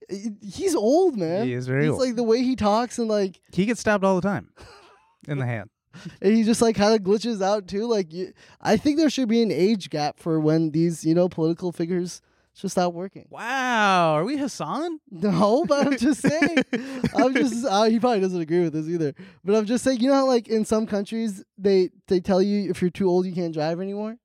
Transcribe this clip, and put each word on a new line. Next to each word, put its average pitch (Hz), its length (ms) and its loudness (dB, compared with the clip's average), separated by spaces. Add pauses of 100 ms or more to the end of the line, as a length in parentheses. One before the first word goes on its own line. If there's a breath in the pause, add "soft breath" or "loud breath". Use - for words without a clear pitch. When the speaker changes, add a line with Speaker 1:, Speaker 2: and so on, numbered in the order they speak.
Speaker 1:
he, 202 220 -8 (100)
he's 294 340 -4
old, 285 420 2
man. 180 280 -2
Speaker 2:
He 123 80 -2
is 123 140 -6
very 135 160 0
Speaker 1:
He's 151 80 2
Speaker 2:
old. - 100 0
Speaker 1:
like, 254 140 -2
the 240 80 0
way 233 200 2
he 254 120 0
talks 214 440 0
and, 226 80 -2
like, 208 320 -2 (120)
Speaker 2:
He 185 140 0
gets 226 160 -2
stabbed 208 220 0
all 190 120 4
the 180 120 -2
time 151 220 -6 (800 loud breath)
in 143 120 -6
the 131 60 -4
hand. 113 240 -6 (520 loud breath)
Speaker 1:
and 202 120 4
he 226 100 4
just, 220 180 2
like, 226 140 2
kinda 214 240 2
glitches 202 420 -2
out 196 260 -2
too. 202 180 -6
Like, 202 280 -2
you, 180 180 -10 (300 soft breath)
I 220 160 2
think 294 200 0
there 320 120 4
should 262 200 -2
be 233 120 2
an 214 100 0
age 185 380 0
gap 147 300 -4
for 160 200 -2
when 156 320 2
these, 165 320 0
you 160 100 2
know, 175 140 4
political 170 460 -2
figures 175 480 -4 (320)
should - 180 -8
stop 180 220 0
working. 175 360 -14
Speaker 2:
Wow, 214 840 0
are 151 120 2
we 277 120 -4
Hassan? 277 600 -6 (100)
Speaker 1:
No, 202 560 2
but 285 220 2
I'm 277 100 0
just 247 240 0
saying. 302 360 2 (140)
Speaker 2:
<laughs> 262 440 -4
Speaker 1:
I'm 262 180 4
just, 247 320 0
uh, 208 180 2
he 226 160 4
probably 233 220 2
doesn't 185 200 -2
agree 165 200 0
with 165 120 0
this 156 140 -4
either. 160 260 -2 (300 loud breath)
But 196 120 2
I'm 220 100 2
just 233 200 -2
saying, 262 160 2
you 254 80 2
know 277 60 4
how, 269 120 2
like, 247 220 2
in 220 160 0
some 220 200 0
countries 208 580 -6 (140)
they, 190 320 2 (180)
they 185 140 2
tell 190 200 2
you 202 280 0
if 180 120 -4
you're 180 100 0
too 190 180 0
old 180 160 2
you 185 80 -8
can't 165 200 -4
drive 160 280 -4
anymore? 208 440 -8